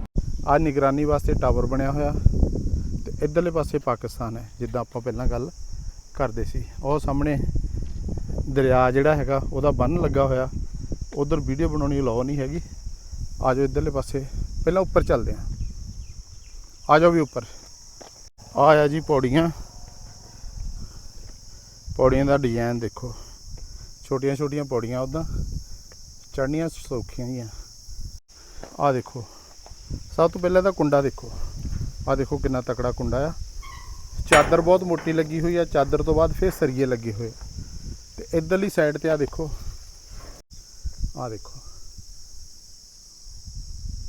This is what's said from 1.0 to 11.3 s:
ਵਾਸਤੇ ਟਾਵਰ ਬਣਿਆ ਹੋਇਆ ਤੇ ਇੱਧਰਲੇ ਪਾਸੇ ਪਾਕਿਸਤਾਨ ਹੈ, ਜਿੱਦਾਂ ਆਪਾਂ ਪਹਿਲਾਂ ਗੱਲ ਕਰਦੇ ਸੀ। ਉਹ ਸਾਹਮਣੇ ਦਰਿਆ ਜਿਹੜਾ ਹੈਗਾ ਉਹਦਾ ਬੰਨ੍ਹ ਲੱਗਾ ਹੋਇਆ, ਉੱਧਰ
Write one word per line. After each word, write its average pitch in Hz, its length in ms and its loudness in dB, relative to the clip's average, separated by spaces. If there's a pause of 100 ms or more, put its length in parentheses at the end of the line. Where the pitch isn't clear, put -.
ਵਾਸਤੇ 147 300 2
ਟਾਵਰ 123 320 4
ਬਣਿਆ 135 240 0
ਹੋਇਆ 143 220 0 (920)
ਤੇ - 80 -6 (100)
ਇੱਧਰਲੇ 165 280 2
ਪਾਸੇ 151 300 0
ਪਾਕਿਸਤਾਨ 117 560 -4
ਹੈ, 113 120 -10 (100)
ਜਿੱਦਾਂ 120 220 -2
ਆਪਾਂ 117 200 -6
ਪਹਿਲਾਂ 123 260 -2
ਗੱਲ 123 240 0 (640)
ਕਰਦੇ 117 300 0
ਸੀ। - 200 -2 (180)
ਉਹ 143 160 2
ਸਾਹਮਣੇ 143 400 2 (1080)
ਦਰਿਆ 127 420 4
ਜਿਹੜਾ 139 240 4
ਹੈਗਾ 135 260 0 (120)
ਉਹਦਾ 139 180 2
ਬੰਨ੍ਹ 127 300 2
ਲੱਗਾ 139 260 4
ਹੋਇਆ, 131 220 2 (680)
ਉੱਧਰ 143 260 2